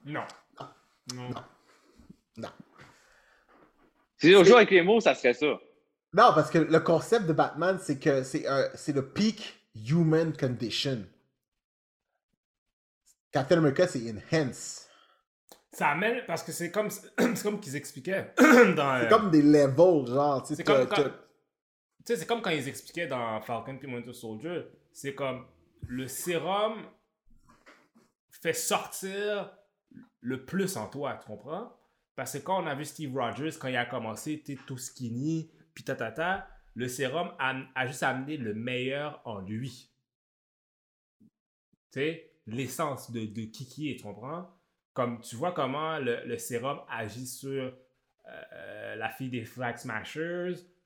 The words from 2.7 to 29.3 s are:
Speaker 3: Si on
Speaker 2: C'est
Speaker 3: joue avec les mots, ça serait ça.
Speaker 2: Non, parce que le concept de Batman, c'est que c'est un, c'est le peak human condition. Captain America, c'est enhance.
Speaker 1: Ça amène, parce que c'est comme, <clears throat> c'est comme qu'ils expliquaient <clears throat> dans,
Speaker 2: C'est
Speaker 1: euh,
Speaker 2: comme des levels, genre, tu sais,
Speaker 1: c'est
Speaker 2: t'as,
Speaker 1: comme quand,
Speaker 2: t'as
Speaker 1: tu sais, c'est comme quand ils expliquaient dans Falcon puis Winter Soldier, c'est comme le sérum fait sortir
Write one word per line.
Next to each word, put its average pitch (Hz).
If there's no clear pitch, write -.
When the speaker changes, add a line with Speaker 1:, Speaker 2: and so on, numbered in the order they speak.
Speaker 3:
Si 165
on 185
Speaker 2:
C'est 196
Speaker 3:
joue 247
avec 220
les 180
mots, 214
ça 143
serait 123
ça. 135
Speaker 2:
Non, 196
parce 151
que 165
le 156
concept 175
de 160
Batman, 160
c'est 135
que 135
c'est 139
un, 135
c'est -
le 135
peak -
human 160
condition. 123
Captain 147
America, 143
c'est 113
enhance. 120
Speaker 1:
Ça 160
amène, 214
parce 165
que 165
c'est 170
comme, 208
<clears throat> -
c'est 233
comme 208
qu'ils 135
expliquaient 147
<clears throat> -
dans, 180
Speaker 2:
C'est 117
Speaker 1:
euh, -
Speaker 2:
comme 214
des 151
levels, 147
genre, 135
tu -
sais, 147
Speaker 1:
c'est 135
Speaker 2:
t'as, 139
Speaker 1:
comme 127
quand, 208
Speaker 2:
t'as 143
Speaker 1:
tu -
sais, 233
c'est 165
comme 233
quand 202
ils 139
expliquaient 160
dans 117
Falcon 123
puis 135
Winter 120
Soldier, 117
c'est 139
comme 127
le 127
sérum 185
fait -
sortir 202